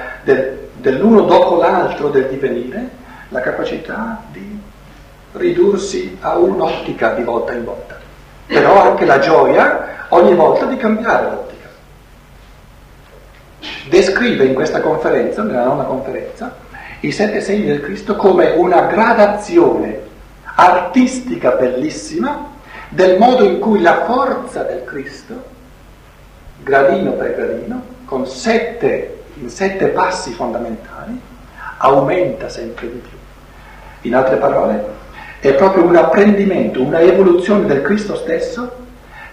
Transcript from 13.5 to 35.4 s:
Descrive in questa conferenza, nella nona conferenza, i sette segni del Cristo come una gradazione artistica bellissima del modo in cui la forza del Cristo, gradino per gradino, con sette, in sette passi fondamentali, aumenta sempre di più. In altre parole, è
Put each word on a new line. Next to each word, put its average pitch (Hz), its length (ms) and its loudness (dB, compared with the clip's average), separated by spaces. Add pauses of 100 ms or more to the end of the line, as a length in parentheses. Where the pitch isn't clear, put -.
Descrive 196 560 2
in 131 80 2
questa - 280 -2
conferenza, 151 600 0
nella 123 240 -2
nona 139 180 0
conferenza, - 720 -8 (440)
i - 120 -4
sette - 300 -2
segni 208 240 -2
del 147 160 -2
Cristo - 340 -6
come 175 360 4
una 175 300 4
gradazione 202 1160 2 (560)
artistica - 960 2
bellissima 151 1040 -4 (340)
del 185 300 4
modo 247 240 4
in 196 160 2
cui 208 220 2
la 170 240 2
forza 247 580 -4
del - 220 -8
Cristo, - 580 -14 (1200)
gradino 135 480 2
per 120 240 -4
gradino, 120 460 -6 (240)
con 131 200 -6
sette, - 1000 -4 (120)
in 120 140 -14
sette 196 380 -2
passi - 440 -2
fondamentali, 117 880 -10 (600)
aumenta 139 680 0
sempre 117 420 -12
di 123 80 -14
più. - 200 -20 (840)
In 120 120 -2
altre 131 220 2
parole, - 580 0 (440)
è - 140 4